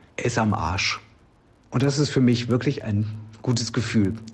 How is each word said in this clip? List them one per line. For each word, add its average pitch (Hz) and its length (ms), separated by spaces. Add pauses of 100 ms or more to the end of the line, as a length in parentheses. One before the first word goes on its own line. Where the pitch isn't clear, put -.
(160)
er - 100
ist 117 120
am 104 160
Arsch. 85 460 (680)
Und 120 120
das 139 160
ist 147 100
für - 140
mich 117 260
wirklich 127 340
ein 107 240 (360)
gutes 113 320
Gefühl. 104 400 (200)